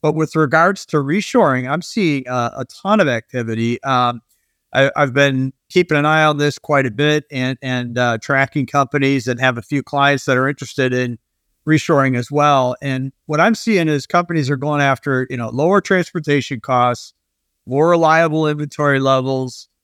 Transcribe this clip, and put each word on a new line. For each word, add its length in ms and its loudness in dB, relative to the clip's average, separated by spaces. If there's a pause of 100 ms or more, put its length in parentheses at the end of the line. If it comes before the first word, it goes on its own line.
But 100 2
with 220 -2
regards 520 2
to 100 -2
reshoring, 680 0
I'm 140 -4
seeing, 460 -2
uh, 300 -2
a 80 -8
ton 340 -2
of 80 4
activity. 760 -4
Um, 380 0 (500)
I, 240 2
I've 180 0
been 380 0 (180)
keeping 280 0
an 80 0
eye 200 2
on 120 2
this 220 -2
quite 260 0
a 60 -4
bit 400 0
and, 320 -4
and, 340 -6
uh, 220 0
tracking 480 -2
companies, 600 0
and 120 -4
have 180 0
a 60 -10
few 180 -4
clients 440 0
that 120 0
are 100 0
interested 460 -4
in 240 -4 (500)
reshoring 500 2
as 120 -6
well. 500 2
And 320 -6 (140)
what 140 -2
I'm 160 4
seeing 320 0
is 180 -2
companies 460 -2
are 60 -2
going 240 -2
after, 480 0
you 80 -6
know, 120 -6
lower 320 2
transportation 760 -2
costs, 540 -2 (520)
more 240 2
reliable 580 4
inventory 520 0
levels 720 -2 (140)